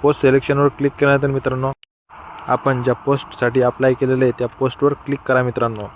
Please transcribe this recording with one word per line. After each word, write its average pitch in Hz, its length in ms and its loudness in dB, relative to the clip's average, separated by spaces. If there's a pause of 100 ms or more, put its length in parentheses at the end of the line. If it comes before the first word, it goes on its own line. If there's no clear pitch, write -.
पोस्ट 147 200 0
सिलेक्शनवर 139 460 2
क्लिक 139 320 0
केल्यानंतर 139 280 2
मित्रांनो, 131 440 -4 (760)
आपण 127 360 0
ज्या 123 100 2
पोस्टसाठी 127 680 -2
अप्लाय 127 320 2
केलेलं 131 320 0
आहे 123 60 2
त्या 120 160 -4
पोस्टवर 135 460 0
क्लिक 139 260 -6
करा 127 240 0
मित्रांनो. 113 420 -4 (100)